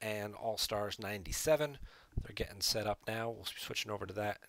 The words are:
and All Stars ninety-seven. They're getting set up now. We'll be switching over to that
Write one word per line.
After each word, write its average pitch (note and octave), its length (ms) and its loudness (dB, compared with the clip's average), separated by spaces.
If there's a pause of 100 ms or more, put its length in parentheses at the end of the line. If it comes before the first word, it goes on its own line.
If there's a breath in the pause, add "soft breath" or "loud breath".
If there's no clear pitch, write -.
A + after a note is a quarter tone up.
and G#2+ 340 -2
All A2 240 -2
Stars G#2 400 0
ninety-seven. C#3 800 2 (420 loud breath)
They're - 140 -8
getting G2+ 280 -4
set G#2 260 4
up G#2 180 2
now. A2+ 240 0
We'll A2+ 140 -6
be - 160 -6
switching - 320 -2
over G2 140 -2
to F#2 80 -6
that G2+ 240 2 (100)